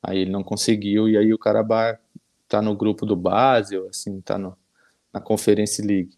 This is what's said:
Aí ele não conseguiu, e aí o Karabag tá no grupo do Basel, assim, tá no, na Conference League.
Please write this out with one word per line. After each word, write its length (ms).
Aí 160
ele 120
não 120
conseguiu, 640
e 80
aí 160
o 60
Karabag 600
tá 140
no 140
grupo 300
do 100
Basel, 760
assim, 320
tá 160
no, 180
na 80
Conference 600
League. 360